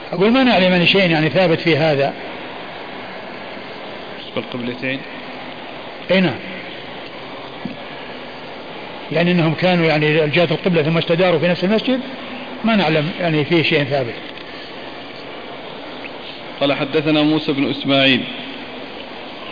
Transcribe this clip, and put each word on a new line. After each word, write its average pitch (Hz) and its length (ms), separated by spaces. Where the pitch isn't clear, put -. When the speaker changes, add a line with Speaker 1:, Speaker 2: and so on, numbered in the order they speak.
Speaker 1:
أقول 185 200
ما 262 120
نعلم 185 280
عن 175 140
شيء 190 240
يعني 156 200
ثابت 165 300
في 165 160
هذا. 143 360
Speaker 2:
بالنسبة - 400
للقبلتين؟ 127 420
Speaker 1:
أي 185 100
نعم، 156 180
يعني 175 180
أنهم 165 240
كانوا 175 320
يعني 151 400
جهة 156 240
القبلة 165 320
ثم 160 160
استداروا 170 400
في 156 100
نفس 175 160
المسجد، 220 360
ما 220 120
نعلم 160 340
يعني 156 240
فيه 165 180
شيء 147 220
ثابت. 131 300
Speaker 2:
قال: 143 120
حدثنا 151 500
موسى 151 300
بن 143 180
إسماعيل. 135 500